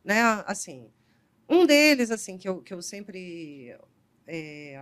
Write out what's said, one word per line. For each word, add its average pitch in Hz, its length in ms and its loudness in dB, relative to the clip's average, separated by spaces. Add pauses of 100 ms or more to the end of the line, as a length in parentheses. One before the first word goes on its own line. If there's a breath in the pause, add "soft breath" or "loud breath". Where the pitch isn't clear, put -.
né? 208 160 2 (260)
Assim, 139 420 -10 (600)
um 349 180 6
deles, 294 460 6
assim, 202 260 -6
que 185 100 -18
eu, 185 140 -6
que - 120 -20
eu 175 80 -10
sempre, 170 920 -14 (520)
é, 147 560 -12